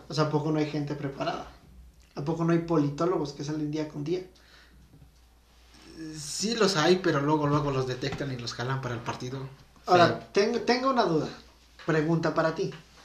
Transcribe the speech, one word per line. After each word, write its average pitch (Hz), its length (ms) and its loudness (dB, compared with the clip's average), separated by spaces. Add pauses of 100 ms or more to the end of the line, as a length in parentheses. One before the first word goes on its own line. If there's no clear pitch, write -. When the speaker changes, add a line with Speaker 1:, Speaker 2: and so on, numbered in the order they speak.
Speaker 1:
O - 60 -10
sea, 151 100 2
¿a 143 60 0
poco 151 200 0
no 156 80 2
hay 147 100 0
gente 147 280 -4
preparada? 147 500 -6 (680)
¿A 143 80 -6
poco 165 200 -2
no 165 80 4
hay 170 60 4
politólogos 160 760 0
que 151 120 -10
salen 151 260 -4
día 151 180 -4
con 147 140 -10
día? 180 200 -4 (2000)
Speaker 2:
Sí 208 380 -4
los 190 200 4
hay, 165 200 6
pero 156 240 2
luego, 147 260 2
luego 147 240 2
los 131 160 0
detectan 131 460 -6
y 123 40 -6
los 117 160 -8
jalan 131 280 -4
para 123 140 -6
el 110 60 -8
partido 127 380 -8 (480)
Speaker 1:
Ahora, 175 220 8
Speaker 2:
feo. - 240 -4
Speaker 1:
tengo, 226 300 2
tengo 254 280 2
una 240 140 4
duda. 156 240 0 (580)
Pregunta 160 480 2
para 214 200 2
ti. - 180 -4 (320)